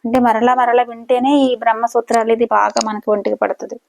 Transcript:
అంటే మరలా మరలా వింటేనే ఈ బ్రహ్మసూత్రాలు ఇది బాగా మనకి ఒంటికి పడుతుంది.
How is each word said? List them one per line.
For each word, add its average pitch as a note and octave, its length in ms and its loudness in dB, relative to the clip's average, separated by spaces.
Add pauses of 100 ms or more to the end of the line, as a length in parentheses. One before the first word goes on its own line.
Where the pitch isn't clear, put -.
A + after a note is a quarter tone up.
అంటే A#3+ 140 0
మరలా A#3+ 360 2
మరలా A#3+ 280 2
వింటేనే B3 540 0
ఈ C4 180 2
బ్రహ్మసూత్రాలు A3+ 760 -2
ఇది A#3 140 2
బాగా G#3 400 0
మనకి G#3+ 260 -4
ఒంటికి G#3 240 -2
పడుతుంది. - 540 -6